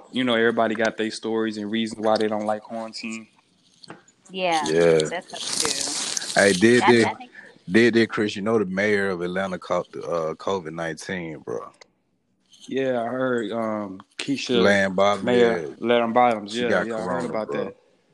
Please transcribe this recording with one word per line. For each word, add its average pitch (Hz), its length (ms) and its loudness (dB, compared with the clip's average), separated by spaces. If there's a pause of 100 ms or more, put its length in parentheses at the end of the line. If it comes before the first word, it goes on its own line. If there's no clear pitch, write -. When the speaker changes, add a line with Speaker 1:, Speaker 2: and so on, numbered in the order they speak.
(120)
Speaker 1:
you 127 120 -2
know, 120 100 0
everybody 113 400 2
got 110 220 -2
their 110 140 -2
stories 110 480 -4
and 104 120 -6
reasons 110 340 -4
why 110 140 4
they 107 100 0
don't 107 180 -4
like 107 160 -4
quarantine. 113 680 -12 (1040)
Speaker 2:
Yeah, 170 420 -2
Speaker 3:
Yeah. 80 380 4
Speaker 2:
that's - 200 -10
so - 80 -12 (220)
true. - 360 -4 (380)
Speaker 3:
Hey, 98 200 6
did 117 320 6
Speaker 2:
That's, - 0 -
Speaker 3:
they, 117 240 6
Speaker 2:
I - 40 -6
think - 180 -20 (380)
Speaker 3:
did 113 240 6
they, 113 120 6
Chris, 104 300 -2
you 98 60 -8
know 113 160 2
the 98 80 0
mayor 98 440 0
of 87 120 -4
Atlanta 92 360 -4
caught 90 340 -4
the, 67 100 -12
uh, 80 320 -4
covid 85 380 -6
nineteen, 82 680 -8
bro? - 320 -10 (920)
Speaker 1:
Yeah, 127 360 -2
I 113 40 -6
heard, 120 460 -2
um, 107 480 -6 (180)
Keisha, 117 600 2
Speaker 3:
Lamb 95 180 0
Bottom, 101 300 2
Speaker 1:
Mayor 120 340 4
Speaker 3:
yeah. 78 60 -6 (120)
Speaker 1:
Lamb 117 340 2
Bottoms, 113 440 2
Speaker 3:
She 123 80 -2
Speaker 1:
yeah, - 20 0
Speaker 3:
got - 220 0
Speaker 1:
yeah, - 80 -6
I - 60 -6
heard - 220 -4
Speaker 3:
corona, 113 60 -6
Speaker 1:
about - 200 -4
Speaker 3:
bro. - 20 -8
Speaker 1:
that. 98 220 -4 (400)